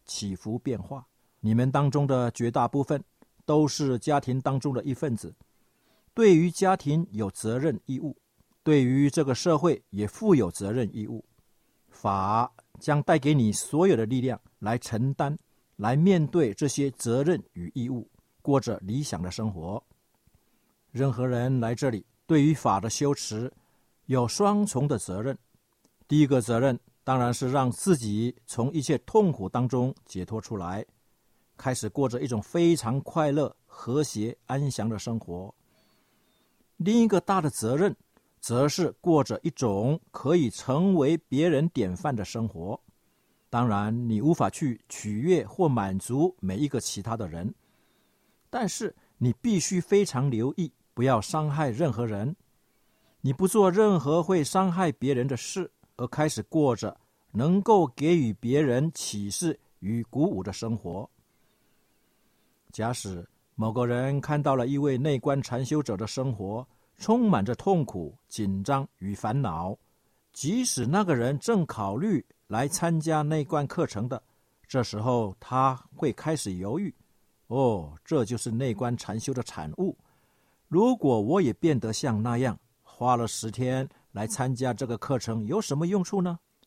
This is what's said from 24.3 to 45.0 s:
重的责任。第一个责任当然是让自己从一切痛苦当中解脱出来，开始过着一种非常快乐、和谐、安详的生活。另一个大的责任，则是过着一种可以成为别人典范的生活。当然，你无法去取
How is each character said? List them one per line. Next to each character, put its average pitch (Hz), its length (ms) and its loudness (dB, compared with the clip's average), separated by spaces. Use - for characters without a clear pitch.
重 143 220 -2
的 139 100 0
责 95 240 -6
任。 131 160 -6
第 147 120 4
一 147 80 8
个 127 140 4
责 117 180 0
任 127 200 2
当 131 160 0
然 120 140 0
是 127 180 -2
让 131 200 2
自 180 260 2
己 113 360 -2
从 156 260 -2
一 160 100 -2
切 131 180 0
痛 208 320 2
苦 95 180 -6
当 123 180 0
中 127 260 0
解 92 180 -8
脱 110 160 -6
出 110 180 -10
来， 92 280 -6
开 127 160 -2
始 110 160 -4
过 139 180 0
着 123 140 -4
一 143 60 -4
种 117 140 -2
非 170 340 4
常 131 260 -2
快 151 300 0
乐、 143 240 0
和 139 380 -2
谐、 110 420 -6
安 139 240 -2
详 110 180 -4
的 110 120 -4
生 117 180 -6
活。 92 360 -10
另 214 240 4
一 226 60 6
个 202 140 4
大 190 200 0
的 151 80 0
责 117 260 -2
任， 185 200 2
则 127 280 0
是 147 240 0
过 160 220 4
着 - 180 -4
一 - 80 -2
种 117 500 0
可 147 240 0
以 139 140 4
成 175 460 2
为 156 220 4
别 147 180 2
人 156 220 2
典 92 260 -2
范 139 200 -4
的 101 100 -4
生 113 220 -6
活。 90 320 -8
当 120 180 0
然， 110 420 -2
你 107 100 0
无 147 140 4
法 101 160 2
去 123 400 -4
取 - 240 -8